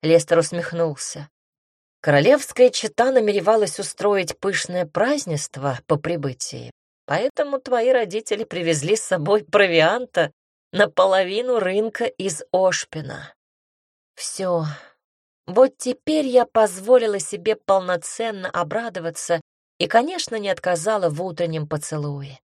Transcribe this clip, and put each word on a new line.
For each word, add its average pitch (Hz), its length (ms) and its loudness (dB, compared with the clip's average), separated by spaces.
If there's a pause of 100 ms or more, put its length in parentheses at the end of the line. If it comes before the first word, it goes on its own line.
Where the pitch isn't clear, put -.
Лестер 165 360 4
усмехнулся. 165 880 -4 (720)
"Королевская 156 720 4
чета 240 400 0
намеревалась 208 680 2
устроить 196 600 -2
пышное 180 480 -4
празднество 151 1000 -2
по 156 100 0
прибытии, 143 760 -8 (360)
поэтому 277 520 -2
твои 247 320 0
родители 220 540 -2
привезли 165 500 -2
с 220 80 -4
собой 190 420 0
провианта 185 840 2 (420)
на 190 160 2
половину 196 720 2
рынка 208 460 -2
из 185 480 -6
Ошпина". 180 840 -2 (800)
Всё. 180 500 -2 (840)
Вот 247 320 4
теперь 294 480 -2
я 247 180 6
позволила 214 720 2
себе 196 380 -4
полноценно 190 920 -2
обрадоваться 170 920 -4 (380)
и, 180 80 0
конечно, 269 500 0
не 202 140 -4
отказала 180 580 0
в 151 140 -4
утреннем 160 440 -4
поцелуе. 147 720 -8 (100)